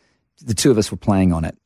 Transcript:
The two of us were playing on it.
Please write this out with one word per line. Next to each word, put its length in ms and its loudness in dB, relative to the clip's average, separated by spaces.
The 120 -4
two 180 2
of 60 4
us 120 0
were 80 -10
playing 360 0
on 100 -2
it. 220 -8